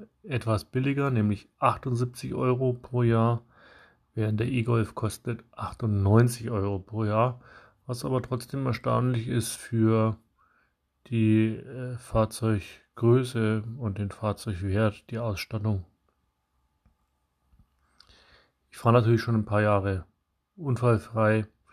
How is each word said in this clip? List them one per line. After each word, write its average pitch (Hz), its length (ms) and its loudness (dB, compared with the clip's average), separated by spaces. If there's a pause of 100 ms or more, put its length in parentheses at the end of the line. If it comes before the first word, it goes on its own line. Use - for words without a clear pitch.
(240)
etwas 113 420 -2
billiger, 139 440 -2
nämlich 107 380 0 (100)
achtundsiebzig 123 760 -2
Euro 127 400 0
pro 123 280 -4
Jahr, 117 400 2 (720)
während 107 260 -2
der 120 80 -2
E-Golf 117 480 0
kostet 113 560 -8
achtundneunzig 110 1000 2
Euro 101 300 -2
pro 110 240 -6
Jahr, 113 360 0 (460)
was 123 180 -8
aber 131 160 -2
trotzdem 131 460 -6
erstaunlich 120 640 -2
ist 117 260 -2
für 110 640 2 (920)
die, 110 480 2
äh, 127 440 -12
Fahrzeuggröße 113 1600 0 (160)
und 104 200 -4
den 101 120 -4
Fahrzeugwert, 101 1000 -2
die 113 80 -8
Ausstattung. 104 640 -4 (2750)
Ich - 60 -20
fahre 117 180 4
natürlich 117 260 6
schon 113 160 0
ein 107 80 2
paar 104 180 0
Jahre 98 420 2 (520)
unfallfrei 113 920 2 (260)